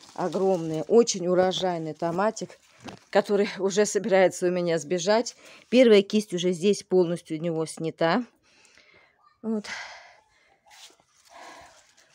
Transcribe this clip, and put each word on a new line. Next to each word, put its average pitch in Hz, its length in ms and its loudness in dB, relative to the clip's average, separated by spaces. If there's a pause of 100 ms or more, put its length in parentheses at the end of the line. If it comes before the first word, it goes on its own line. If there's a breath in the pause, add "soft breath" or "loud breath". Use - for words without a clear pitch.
(140 loud breath)
Огромные. 165 680 -2
Очень 202 420 2
урожайный 180 640 -2
томатик, 180 680 -6 (500 loud breath)
который 202 440 0
<laughs> 190 40 -14
уже 196 280 0
собирается 185 600 2
у 180 60 0
меня 175 260 -2
сбежать. 180 560 -2 (340 loud breath)
Первая 226 340 8
кисть 208 300 -2
уже 180 200 -2
здесь 190 320 0
полностью 170 540 0
у - 20 -8
него 160 260 -4
снята. 165 580 -2 (1160 soft breath)
Вот. 220 240 -6 (2500 loud breath)